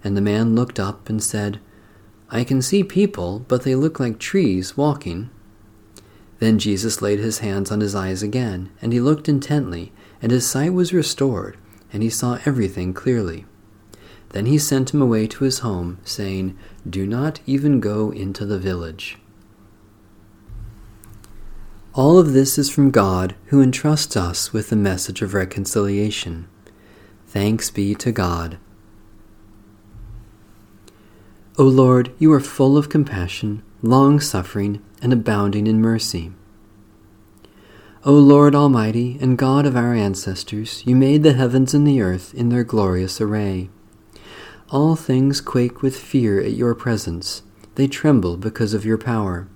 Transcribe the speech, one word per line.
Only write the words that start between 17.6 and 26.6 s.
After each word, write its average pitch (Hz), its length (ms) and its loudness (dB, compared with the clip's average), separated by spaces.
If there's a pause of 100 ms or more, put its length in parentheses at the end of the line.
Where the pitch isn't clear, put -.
go 107 300 -2
into 98 360 -8
the 101 120 -4
village." 87 640 -8 (2750)
All 147 240 6
of 160 140 6
this 135 260 2
is 139 120 -2
from 139 200 4
God, 95 460 0 (120)
who 139 140 4
entrusts 147 540 0
us 87 380 -4
with 110 160 -4
the 110 80 0
message 95 440 -2
of 101 120 -6
reconciliation. 101 1120 -4 (800)